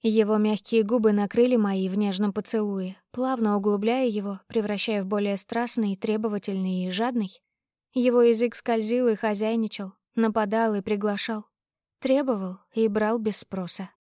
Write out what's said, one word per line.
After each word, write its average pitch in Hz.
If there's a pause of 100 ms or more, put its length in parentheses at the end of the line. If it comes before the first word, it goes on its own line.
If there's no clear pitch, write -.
Его 214
мягкие 214
губы 214
накрыли 233
мои 196
в 185
нежном 202
поцелуе, 202 (140)
плавно 240
углубляя 208
его, 202
превращая 208
в -
более 202
страстный, 226
требовательный 196
и -
жадный. 220 (540)
Его 247
язык 233
скользил 233
и 220
хозяйничал, 214 (220)
нападал 220
и 202
приглашал, 214 (540)
требовал 254 (160)
и 220
брал 214
без 214
спроса. 185